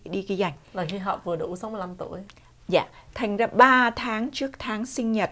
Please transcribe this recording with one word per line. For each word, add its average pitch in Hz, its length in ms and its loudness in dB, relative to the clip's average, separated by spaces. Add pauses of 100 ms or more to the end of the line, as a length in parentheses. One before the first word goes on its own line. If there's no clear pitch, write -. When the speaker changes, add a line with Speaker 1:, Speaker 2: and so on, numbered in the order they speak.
Speaker 1:
đi 185 180 -6
ghi 190 140 -4
danh. 180 160 0 (200)
Speaker 2:
Là 185 160 -4
khi 196 100 -6
họ 190 260 -4
vừa 170 120 -2
đủ 175 200 -4
sáu 214 140 -8
mươi 214 100 -8
lăm 180 180 -8
tuổi. 160 220 -10 (480)
Speaker 1:
Dạ, 170 160 4 (300)
thành 208 220 -2
ra 226 100 2
ba 247 440 6
tháng 233 420 -4
trước 269 260 -6
tháng 220 280 -6
sinh 226 260 -2
nhật 208 200 2